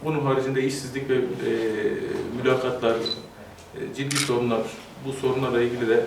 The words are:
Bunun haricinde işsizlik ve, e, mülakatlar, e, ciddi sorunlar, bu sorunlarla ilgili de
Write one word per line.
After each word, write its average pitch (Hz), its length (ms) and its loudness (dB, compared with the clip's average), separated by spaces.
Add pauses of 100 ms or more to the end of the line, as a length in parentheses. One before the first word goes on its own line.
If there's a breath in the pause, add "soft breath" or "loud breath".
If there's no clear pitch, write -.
Bunun 151 140 2
haricinde 135 440 2
işsizlik - 460 -2
ve, 131 60 4
e, 120 60 4 (1200)
mülakatlar, 123 540 2
e, - 1000 -8
ciddi 139 200 -2
sorunlar, 120 460 2 (440)
bu 135 80 -4
sorunlarla 127 480 2
ilgili 120 260 0
de 117 200 6